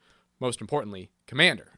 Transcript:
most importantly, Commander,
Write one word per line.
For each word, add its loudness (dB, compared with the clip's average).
most -2
importantly, -6
Commander, 2